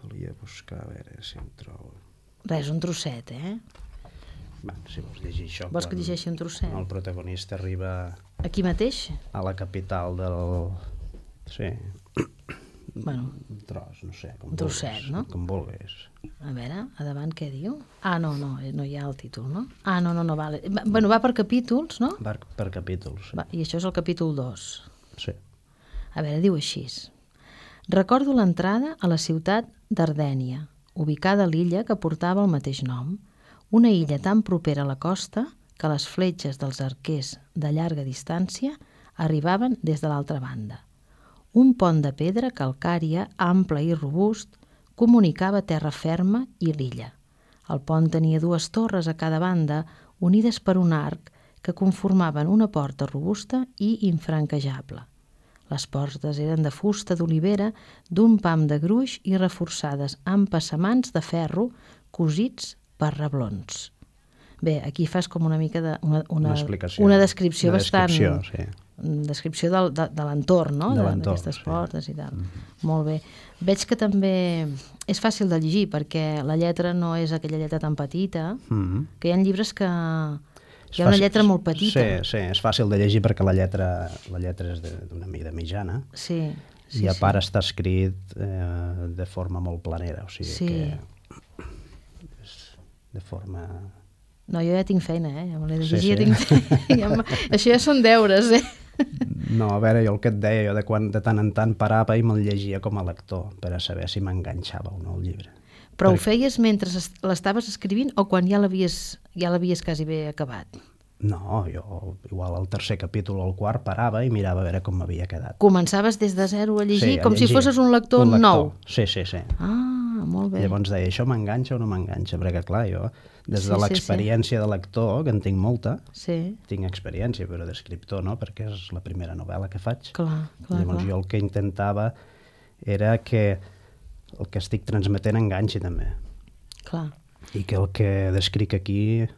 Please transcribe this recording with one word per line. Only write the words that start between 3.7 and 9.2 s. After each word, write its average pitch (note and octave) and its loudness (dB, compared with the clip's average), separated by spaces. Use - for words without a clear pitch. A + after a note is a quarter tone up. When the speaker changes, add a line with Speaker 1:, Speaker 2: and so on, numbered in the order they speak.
Speaker 1:
Bueno, - -14
si F2 -14
vols - -16
llegir F2 -8
això, - -12
Speaker 2:
Vols E3+ -4
que F3+ -8
Speaker 1:
quan, F3+ -6
Speaker 2:
llegeixi E3+ -6
un E3 -6
trosset? E3 -6
Speaker 1:
quan F#2+ -6
el F#2 -10
protagonista F#2 -10
arriba F#2 -6
Speaker 2:
Aquí F3+ -2
mateix? F3+ -2